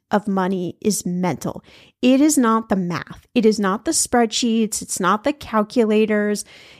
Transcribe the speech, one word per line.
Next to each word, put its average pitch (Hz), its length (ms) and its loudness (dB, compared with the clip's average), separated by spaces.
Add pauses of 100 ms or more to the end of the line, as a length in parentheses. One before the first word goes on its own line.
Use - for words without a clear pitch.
(100)
of 208 160 0
money 185 540 -4
is - 240 -2
mental. 175 580 -4 (380)
It 262 220 4
is 302 160 4
not 226 320 2
the 202 60 0
math. 175 580 -6
It 233 100 2
is 214 160 4
not 196 240 -2
the 330 60 -2
spreadsheets. 226 920 0
It's - 180 -10
not 202 260 0
the 294 100 0
calculators. 214 1120 0 (340)